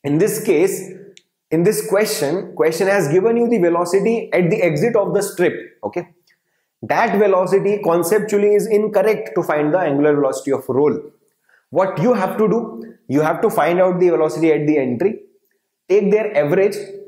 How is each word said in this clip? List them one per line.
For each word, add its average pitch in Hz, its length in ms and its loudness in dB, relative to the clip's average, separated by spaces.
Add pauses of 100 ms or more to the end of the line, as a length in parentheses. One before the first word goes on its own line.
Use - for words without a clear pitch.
In 143 140 0
this 202 260 0
case, 180 480 0 (600)
in 165 120 0
this 208 240 0
question, 185 680 -2
question 160 320 0
has 196 200 0
given 196 300 2
you 233 100 0
the 233 120 0
velocity 175 760 0
at 170 160 2
the 214 120 0
exit 175 340 0
of 190 180 0
the 202 80 0
strip, 175 320 -2 (300)
okay? 165 260 -8 (720)
That 185 380 0
velocity 196 640 2
conceptually 202 720 2
is 202 100 2
incorrect 208 720 0
to 175 80 0
find 151 280 0
the 175 60 0
angular 147 380 2
velocity 139 360 -2
of - 160 -4
roll. 131 320 0 (720)
What 170 320 -2
you 240 120 2
have 190 260 -2
to 214 100 2
do, 226 340 -4 (240)
you 139 140 0
have 160 200 -2
to 220 100 0
find 175 280 0
out 185 200 2
the 180 100 4
velocity 156 420 2
at 147 140 0
the 151 140 2
entry, 131 400 -2 (680)
take 196 220 2
their 214 260 0
average, 185 400 2 (320)